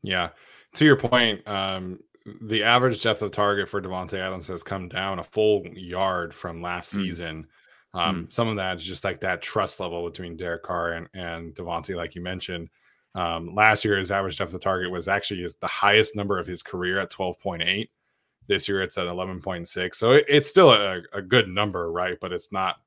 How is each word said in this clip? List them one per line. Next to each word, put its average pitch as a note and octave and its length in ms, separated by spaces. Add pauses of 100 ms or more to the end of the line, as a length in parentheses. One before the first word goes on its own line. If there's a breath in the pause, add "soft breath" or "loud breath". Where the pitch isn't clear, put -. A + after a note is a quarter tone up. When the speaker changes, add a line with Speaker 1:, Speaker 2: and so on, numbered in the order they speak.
Speaker 1:
Yeah. F#2 280 (440 soft breath)
To D3+ 100
your F#3+ 120
point, A#2+ 500
um, F#2+ 540 (420)
the G#2+ 200
average A#2+ 400
depth G#2+ 200
of G2+ 100
target G2+ 360
for G2+ 140
Davante F#2 320
Adams F#2 320
has F2+ 160
come F#2+ 260
down F#2 300
a E2 60
full G#2+ 500
yard F2+ 600
from E2+ 280
last F2 300
Speaker 2:
Mm. G2+ 40
Speaker 1:
season. E2+ 500 (460 soft breath)
Um, E2+ 340
Speaker 2:
Mm. - 60
Speaker 1:
some A#2 140
of A2 100
that F#2 200
is E2+ 80
just, F#2 180
like, F#2 180
that - 220
trust - 380
level F2 280
between E2+ 280
Derek E2+ 260
Carr E2+ 300
and, E2+ 220
and E2+ 400
Davante, E2+ 420
like E2+ 180
you F2 60
mentioned. F2+ 500 (460)
Um, E2+ 380
last G#2+ 300
year, G#2 140
his F#2+ 140
average G2 260
depth F#2 160
of F2+ 60
target F#2 320
was F2+ 160
actually G2 340
his, E2+ 140
the - 100
highest G#2 480
number G2+ 240
of F2 80
his F2+ 160
career F#2 380
at F#2 100
twelve F2+ 300
point F2 220
eight. F#3+ 280 (560)
This G2 220
year, G2 140
it's F2+ 160
at F2 100
eleven F#2 320
point F2 260
six. F2+ 320
So A2+ 140
it, D3 160
it's C#3+ 200
still F3 220
a, G2 320 (100)
a G2+ 80
good G2 280
number, F2+ 420
right? F2+ 300
But F2+ 120
it's - 200
not F#2+ 240 (100)